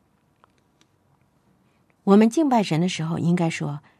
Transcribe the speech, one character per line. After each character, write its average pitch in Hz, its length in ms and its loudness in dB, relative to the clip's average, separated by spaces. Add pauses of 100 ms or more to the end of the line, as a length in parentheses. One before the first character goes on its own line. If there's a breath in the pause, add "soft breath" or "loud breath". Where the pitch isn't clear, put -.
(2000)
我 196 140 4
们 220 120 6
敬 311 200 0
拜 233 120 2
神 160 200 -2
的 180 60 0
时 170 160 -6
候 160 140 -6
应 170 180 0
该 165 140 -2
说， 147 300 -8 (200 soft breath)